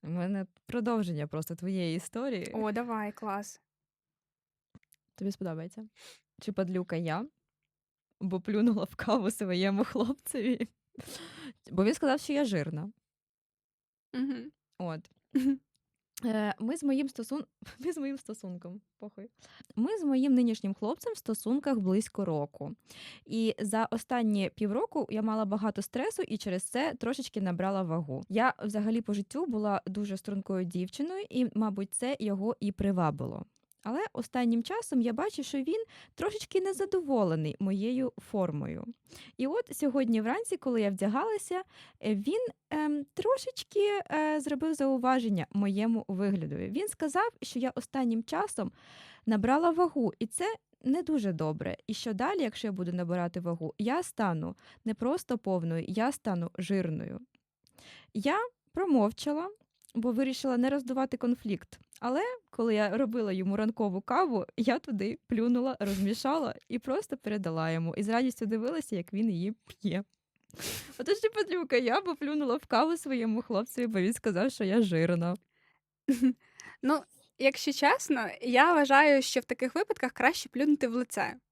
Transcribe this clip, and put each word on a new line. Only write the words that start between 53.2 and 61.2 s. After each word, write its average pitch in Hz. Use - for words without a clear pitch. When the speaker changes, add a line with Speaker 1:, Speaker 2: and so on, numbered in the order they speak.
Speaker 1:
вагу? 170
Я 262
стану 175
не 220
просто 247
повною, 165
я 220
стану 175
жирною. 180
Я 277
промовчала, 294
бо 233
вирішила 262
не 254
роздувати 262
конфлікт. -